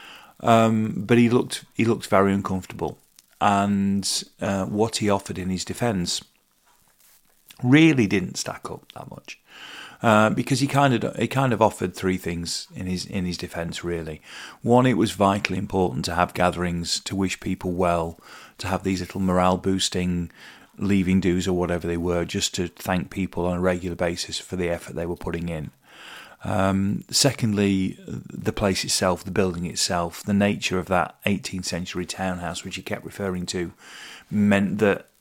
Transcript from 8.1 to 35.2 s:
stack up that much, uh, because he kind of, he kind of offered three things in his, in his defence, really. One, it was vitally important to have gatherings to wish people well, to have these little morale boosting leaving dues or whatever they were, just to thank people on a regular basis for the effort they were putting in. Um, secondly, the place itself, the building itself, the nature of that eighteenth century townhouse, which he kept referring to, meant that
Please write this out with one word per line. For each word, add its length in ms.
stack 340
up 220
that 180
much, 280
uh, 280
because 320
he 60
kind 360
of, 140
he 100
kind 240
of 100
offered 320
three 220
things 580
in 140
his, 180
in 200
his 120
defence, 460
really. 380
One, 240
it 120
was 140
vitally 480
important 460
to 100
have 180
gatherings 680
to 160
wish 240
people 320
well, 440
to 80
have 160
these 180
little 180
morale 380
boosting 760
leaving 420
dues 280
or 60
whatever 320
they 120
were, 260
just 320
to 140
thank 400
people 360
on 120
a 40
regular 340
basis 440
for 160
the 140
effort 260
they 100
were 120
putting 320
in. 220
Um, 640
secondly, 1000
the 460
place 320
itself, 400
the 60
building 340
itself, 580
the 100
nature 460
of 60
that 400
eighteenth 400
century 400
townhouse, 580
which 140
he 40
kept 220
referring 440
to, 260
meant 480
that 300